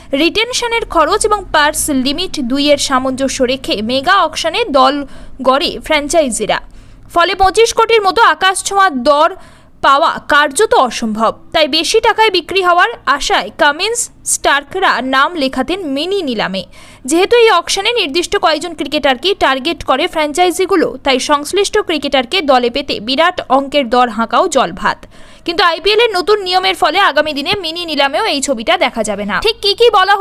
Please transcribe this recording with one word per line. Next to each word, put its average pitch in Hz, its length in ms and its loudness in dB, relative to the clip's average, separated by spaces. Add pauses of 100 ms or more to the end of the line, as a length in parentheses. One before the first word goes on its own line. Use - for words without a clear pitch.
(220)
রিটেনশনের 453 640 -2 (100)
খরচ 330 360 2
এবং 415 100 0 (140)
পার্স 302 300 0 (220)
লিমিট 311 280 -4 (180)
দুইয়ের 285 360 2
সামঞ্জস্য 262 520 -2 (120)
রেখে 269 240 -4 (140)
মেগা 277 260 2 (120)
অকশনে 330 340 -4 (160)
দল 269 180 4 (520)
গড়ে 269 240 2 (140)
ফ্র্যাঞ্চাইজিরা। 285 720 0 (540)
ফলে 339 280 2
পঁচিশ 392 360 4
কোটির 453 300 4
মতো 403 140 2 (120)
আকাশছোঁয়া 381 540 0 (220)
দর 302 220 4 (520)
পাওয়া 294 280 4 (220)
কার্যত 302 400 2 (160)
অসম্ভব। 220 420 -2 (220)
তাই 320 140 2 (100)
বেশি 339 300 2
টাকায় 440 300 2
বিক্রি 349 300 -2
হওয়ার 359 220 4 (280)
আশায় 269 320 -2 (120)
কামিন্স 339 380 0 (340)
স্টার্করা 311 580 0 (240)
নাম 277 140 2 (120)
লেখাতেন 262 380 -4 (160)
মিনি 359 240 -2 (100)
নিলামে। 190 340 -4 (460)
যেহেতু 359 340 2
এই 453 60 6 (100)
অকশনে 392 320 -4 (100)
নির্দিষ্ট 330 320 -4 (120)
কয়েকজন 320 340 -2
ক্রিকেটারকে 285 500 -2 (140)
টার্গেট 277 360 0 (100)
করে 277 140 2 (100)
ফ্র্যাঞ্চাইজিগুলো, 339 720 0 (160)
তাই 262 140 2 (120)
সংশ্লিষ্ট 302 460 0 (120)
ক্রিকেটারকে 285 500 -2 (140)
দলে 247 240 4
পেতে 277 200 -6 (120)
বিরাট 320 300 0 (200)
অঙ্কের 277 320 0
দর 247 180 2 (100)
হাঁকাও 233 280 0 (100)
জলভাত। 196 440 -2 (460)
কিন্তু 339 160 -2 (100)
আইপিএল 403 340 0
এর 453 120 0
নতুন 415 200 2 (100)
নিয়মের 370 340 0
ফলে 330 180 2 (100)
আগামী 302 280 0
দিনে 277 140 -4 (120)
মিনি 330 260 -8
নিলামেও 285 440 0
এই 285 140 -2
ছবিটা 247 260 -2 (120)
দেখা 233 240 -4
যাবে 202 220 -6
না। 190 40 -2 (100)
ঠিক 440 180 -2
কি 392 160 2
কি 466 80 6 (100)
বলা 381 240 4